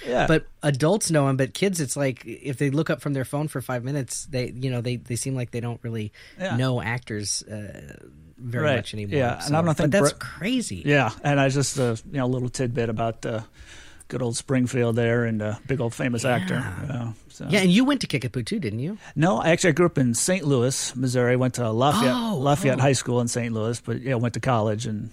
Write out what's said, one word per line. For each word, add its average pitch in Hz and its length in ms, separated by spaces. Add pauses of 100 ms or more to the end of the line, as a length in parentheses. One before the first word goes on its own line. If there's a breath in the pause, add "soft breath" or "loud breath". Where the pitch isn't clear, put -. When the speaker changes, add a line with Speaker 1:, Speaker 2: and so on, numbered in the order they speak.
Speaker 1:
Yeah. 240 200
Speaker 2:
but 156 200 (160)
adults 151 480
know 143 180
him. 135 80
But 131 160
kids, 185 300
it's 135 160
like, 135 260
if 123 320
they 143 140
look 151 180
up 160 140
from 147 100
their 131 140
phone 151 220
for 139 120
five 120 240
minutes, 135 400
they, 127 260
you 127 200
know, 123 100
they, 123 160
they 117 200
seem 135 180
like 123 160
they 120 100
don't 120 220
really 113 300 (280 loud breath)
Speaker 1:
Yeah. 180 160
Speaker 2:
know 127 240
actors, 107 600
uh, - 500 (460)
very 123 260
Speaker 1:
Right. 143 120
Speaker 2:
much - 180
anymore. 107 240
Speaker 1:
Yeah, 123 160
and - 100
Speaker 2:
So, 147 140
Speaker 1:
I 165 40
don't 165 120
think 160 160
Speaker 2:
but 196 120
that's 143 120
Speaker 1:
Bra- - 40 (200)
Speaker 2:
crazy. 190 480
Speaker 1:
Yeah, 139 240 (120)
and 143 160
I 135 120
just, 139 280
uh, 120 180 (140)
you 147 80
know, 131 60
a 127 80
little 123 160
tidbit 120 400
about, 113 380
uh, 113 140 (680 loud breath)
good 131 140
old 117 140
Springfield 123 600
there 120 280
and, 113 180
uh, 107 120 (120)
big 127 140
old 117 140
famous 120 320
actor, 175 300
Speaker 2:
Yeah. 98 260
Speaker 1:
you 143 60
know, 117 260 (160)
so. - 180
Speaker 2:
Yeah, 202 120
and 185 120
you 233 140
went 277 160
to 190 40
Kickapoo 123 380
too, 214 160
didn't 110 200
you? 185 180 (180 loud breath)
Speaker 1:
No, 175 220
I - 100
actually, 165 220
I - 20
grew 175 140
up 165 100
in 127 160
Saint 185 340
Louis, 135 480
Missouri. 123 380
I 127 40
went 123 180
to 120 180
Lafayette, 170 420
Speaker 2:
Oh, 233 220
Speaker 1:
Lafayette 139 420
Speaker 2:
oh. 127 40
Speaker 1:
High 139 100
School 123 300
in 120 60
Saint 117 260
Louis, 110 260
but, 123 220
yeah, 131 140
went 120 180
to 120 60
college 113 460
and 107 260